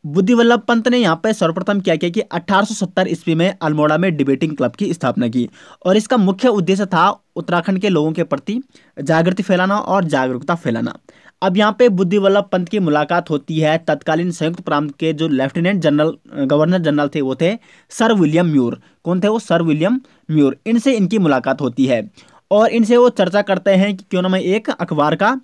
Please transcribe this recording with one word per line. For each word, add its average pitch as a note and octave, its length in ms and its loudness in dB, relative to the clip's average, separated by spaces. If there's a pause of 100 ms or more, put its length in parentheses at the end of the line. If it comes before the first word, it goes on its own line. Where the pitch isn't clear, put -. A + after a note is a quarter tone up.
बुद्धि F#3 280 2
वल्लभ A#3 260 4
पंत A#3 280 -2
ने B3 100 2
यहाँ E3+ 260 2
पे A3 100 0
सर्वप्रथम F#3 460 -2
क्या F3+ 160 0
किया F3 160 -4
कि G#3 80 -4
अठारह F#3+ 460 0
सौ G3+ 200 -6
सत्तर F3+ 220 -2
ईस्वी E3 280 -2
में F#3 260 0
अल्मोड़ा D3+ 360 0
में F3 200 0
डिबेटिंग C#3 400 -2
क्लब B2 140 -2
की - 220 -4
स्थापना B2 340 -2
की A#2+ 220 -2 (360)
और G3 120 2
इसका A3 200 -2
मुख्य G3 300 0
उद्देश्य G3 380 0
था F#3 380 0 (120)
उत्तराखंड F3 440 -2
के G#3 100 -2
लोगों D#3+ 220 0
के E3 120 -4
प्रति G3 380 -6 (400)
जागृति E3+ 420 0
फैलाना F#3+ 340 0
और G3 260 -2
जागरूकता C3 520 -2
फैलाना। A#2 380 -4 (480)
अब F#3+ 160 0
यहाँ G#3+ 220 2
पे B3 100 6
बुद्धि F#3 280 0
वल्लभ G3 340 2
पंत F3+ 180 -2
की G#3+ 100 -2
मुलाकात E3 500 0
होती D#3 300 -4
है D#3 180 2
तत्कालीन E3 540 -2
संयुक्त E3 300 -4
प्रांत D3 340 -4
के D#3+ 180 -2
जो D#3+ 140 -2
लेफ्टिनेंट E3 540 0
जनरल, D3+ 320 0 (320)
गवर्नर D#3 320 2
जनरल D3 380 0
थे, D3+ 60 -2
वो C3 140 -2
थे F#3 220 -2 (320)
सर A3+ 240 0
विलियम E3+ 320 2
म्यूर। C3+ 360 0 (220)
कौन F3 180 -2
थे G3+ 60 0
वो? A3 120 0
सर E3+ 220 0
विलियम E3+ 400 0 (300)
म्यूर। D3 340 2
इनसे A#3+ 280 0
इनकी G#3 260 0
मुलाकात C3+ 420 0
होती C3 240 0
है A2+ 260 -2 (400)
और G#3+ 180 4
इनसे A#3 280 2
वो B3 120 6
चर्चा G3+ 320 0
करते G3 300 0
हैं F#3+ 260 2
कि - 120 -20
क्यों F3+ 120 -2
ना F#3 80 -2
मैं F#3 120 0
एक G3+ 280 -2
अखबार D#3 460 0
का A#3+ 280 0